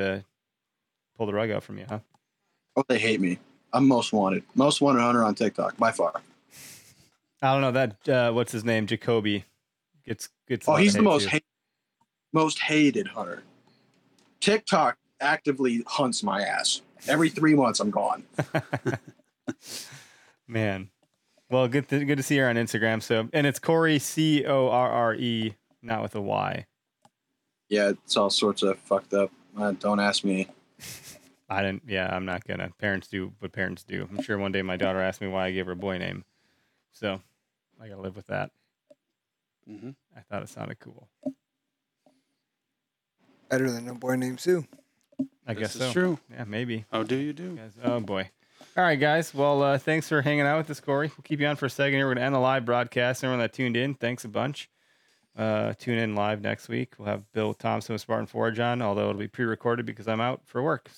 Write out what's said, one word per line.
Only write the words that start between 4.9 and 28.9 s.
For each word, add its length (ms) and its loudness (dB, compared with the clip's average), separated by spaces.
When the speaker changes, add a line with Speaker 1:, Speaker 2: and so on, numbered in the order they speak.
Speaker 2:
hunter 220 4
on 100 2
TikTok, 420 -2
by 160 2
far. 300 -2
Speaker 1:
I 120 2
don't 80 2
know. 100 2
That, 380 0
uh, 240 4
what's 180 0
his 140 -6
name? 240 2
Jacoby 560 0
gets, 240 -10
gets 180 -4
a 40 4
Speaker 2:
Oh, 20 6
Speaker 1:
lot 60 6
of 40 6
Speaker 2:
he's 120 6
the 40 4
Speaker 1:
hate, 60 6
Speaker 2:
most 180 6
Speaker 1:
too. 60 0
Speaker 2:
hate-, 160 -2
most 260 2
hated 480 4
hunter. 380 -10
TikTok 560 2
actively 680 0
hunts 380 -2
my 180 0
ass. 380 -2
Every 220 4
three 260 4
months, 240 4
I'm 120 0
gone. 340 -2
Speaker 1:
<laughs> 460 -4
Man. 440 -2
Well, 180 4
good 200 0
to, 160 0
good 140 2
to 40 -4
see 160 2
her 100 6
on 80 2
Instagram. 460 0
So, 300 0
and 140 2
it's 120 0
Corey, 400 2
C 480 2
O 220 2
R 220 2
R 240 2
E, 400 -2
not 200 -4
with 120 -6
a 60 -4
Y. 460 -2
Speaker 2:
Yeah, 220 2
it's 260 -4
all 140 2
sorts 320 0
of 180 0
fucked 340 -2